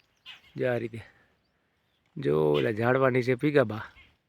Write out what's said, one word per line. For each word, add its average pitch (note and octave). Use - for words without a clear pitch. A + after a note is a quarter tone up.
જો B2+
આ A#2+
રીતે. A#2
જો D3
ઓલા C3+
ઝાડવા B2+
નીચે B2+
ભીગા C#3+
બા. G#2+